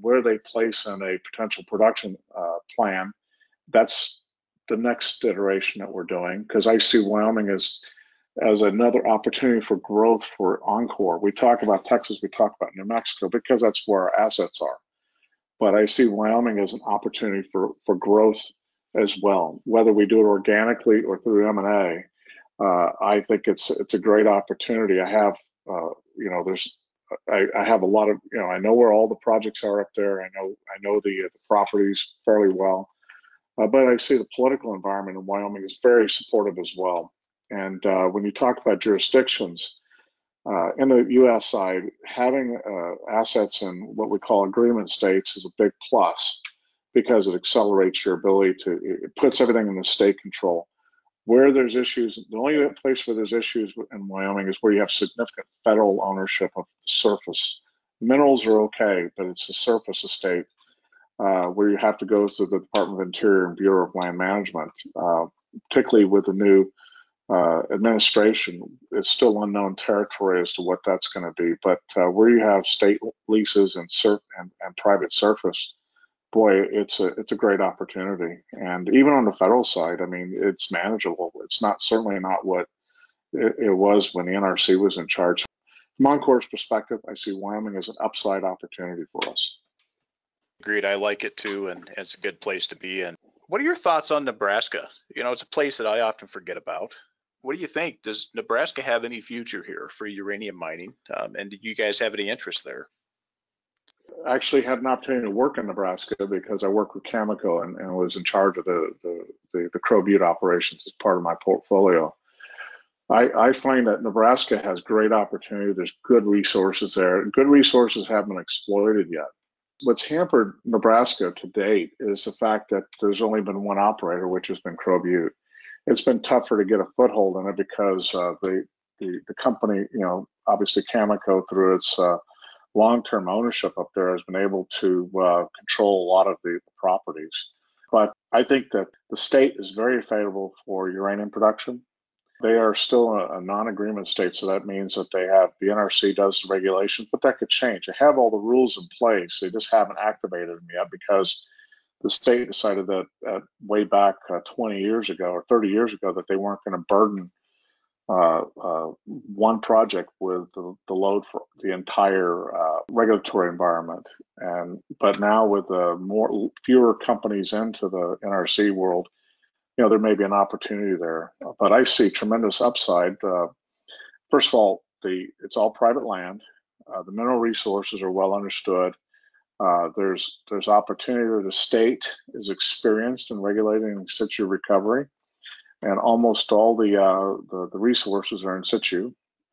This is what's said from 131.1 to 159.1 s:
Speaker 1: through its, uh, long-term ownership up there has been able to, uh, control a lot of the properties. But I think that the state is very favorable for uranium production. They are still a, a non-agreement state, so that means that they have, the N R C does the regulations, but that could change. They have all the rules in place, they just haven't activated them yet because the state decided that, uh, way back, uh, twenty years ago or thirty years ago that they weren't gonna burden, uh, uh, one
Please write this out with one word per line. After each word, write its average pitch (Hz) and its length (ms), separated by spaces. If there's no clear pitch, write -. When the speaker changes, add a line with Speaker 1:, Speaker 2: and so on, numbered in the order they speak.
Speaker 1:
through 92 280
its, - 220
uh, 87 200
long-term 110 520
ownership 107 500
up - 160
there 92 180
has 87 100
been 95 180
able 98 260
to, 92 300
uh, 87 220
control 101 500
a - 20
lot 95 160
of 92 160
the 87 160
properties. 80 720
But 107 200
I 120 120
think 135 280
that 98 140
the 110 60
state 135 420
is 95 140
very 117 280
favorable 98 540
for 95 240
uranium 101 420
production. 110 520
They 113 120
are 113 200
still 120 380
a, 95 260
a - 20
non-agreement 104 680
state, 92 260
so - 120
that 95 200
means 98 300
that 95 160
they 92 100
have, 95 280
the 98 100
N 107 80
R 101 120
C 98 220
does 98 280
the 98 120
regulations, 98 600
but - 100
that 131 160
could 110 120
change. 113 360
They 95 120
have 139 200
all 120 120
the 107 80
rules 120 380
in 90 120
place, 101 400
they 92 120
just 107 200
haven't 101 300
activated 92 480
them 85 260
yet 90 160
because 95 540
the - 100
state 123 380
decided 98 400
that, 95 180
uh, 101 140
way 104 200
back, 101 320
uh, 90 120
twenty 104 400
years 104 300
ago 92 160
or 90 220
thirty 113 200
years 107 260
ago 95 180
that 90 160
they 98 80
weren't 101 280
gonna 90 240
burden, 101 420
uh, 85 320
uh, 80 300
one 110 540